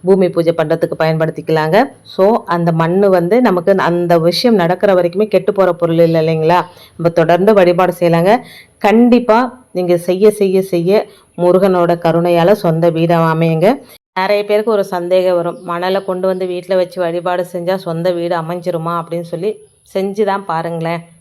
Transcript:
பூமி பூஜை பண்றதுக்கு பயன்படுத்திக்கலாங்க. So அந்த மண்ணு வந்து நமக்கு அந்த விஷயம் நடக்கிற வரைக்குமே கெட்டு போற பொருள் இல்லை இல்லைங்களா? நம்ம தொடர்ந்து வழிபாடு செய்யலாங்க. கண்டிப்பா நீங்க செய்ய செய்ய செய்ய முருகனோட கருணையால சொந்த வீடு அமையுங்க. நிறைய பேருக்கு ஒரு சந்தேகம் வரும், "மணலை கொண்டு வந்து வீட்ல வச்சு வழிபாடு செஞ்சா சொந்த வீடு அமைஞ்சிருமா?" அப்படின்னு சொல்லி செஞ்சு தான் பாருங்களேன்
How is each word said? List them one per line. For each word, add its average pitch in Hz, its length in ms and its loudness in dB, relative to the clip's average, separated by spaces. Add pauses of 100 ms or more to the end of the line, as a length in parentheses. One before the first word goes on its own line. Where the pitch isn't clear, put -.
பூமி 190 240 2
பூஜை 165 280 0
பண்றதுக்கு 160 420 -2
பயன்படுத்திக்கலாங்க. 160 840 0 (180)
So 202 440 0
அந்த 170 260 -2
மண்ணு 175 380 2
வந்து 185 300 2
நமக்கு 196 360 2
அந்த 170 420 0
விஷயம் 175 380 0
நடக்கிற 185 380 0
வரைக்குமே 180 340 0
கெட்டு 190 240 0
போற 185 200 2
பொருள் 165 260 -2
இல்லை 165 280 2
இல்லைங்களா? 160 340 2 (360)
நம்ம 170 180 0
தொடர்ந்து 175 400 2
வழிபாடு 180 440 2
செய்யலாங்க. 175 400 2 (400)
கண்டிப்பா 240 920 2
நீங்க 180 260 0
செய்ய 185 340 2
செய்ய 190 320 0
செய்ய 190 440 0 (300)
முருகனோட 180 640 2
கருணையால 170 540 2
சொந்த 170 380 0
வீடு 165 260 0
அமையுங்க. 165 600 0 (400)
நிறைய 202 260 -2
பேருக்கு 214 260 0
ஒரு 202 140 0
சந்தேகம் 185 520 0
வரும், 170 280 -6
"மணலை 185 400 -4
கொண்டு 185 220 -4
வந்து 185 200 -2
வீட்ல 180 300 -4
வச்சு 180 240 -2
வழிபாடு 175 520 -4
செஞ்சா 180 220 -4
சொந்த 175 360 -4
வீடு 170 260 -4
அமைஞ்சிருமா?" 170 640 -6
அப்படின்னு 170 220 -8
சொல்லி 175 340 -8 (380)
செஞ்சு 196 300 -4
தான் 196 200 -4
பாருங்களேன் 165 580 -6 (180)